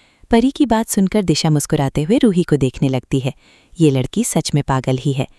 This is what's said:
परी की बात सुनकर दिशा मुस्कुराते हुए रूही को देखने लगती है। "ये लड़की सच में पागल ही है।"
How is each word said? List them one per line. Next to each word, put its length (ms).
परी 200
की 140
बात 240
सुनकर 340
दिशा 260
मुस्कुराते 540
हुए 140
रूही 260
को 120
देखने 340
लगती 300
है। 140
"ये 120
लड़की 320
सच 320
में 120
पागल 300
ही 160
है।" 140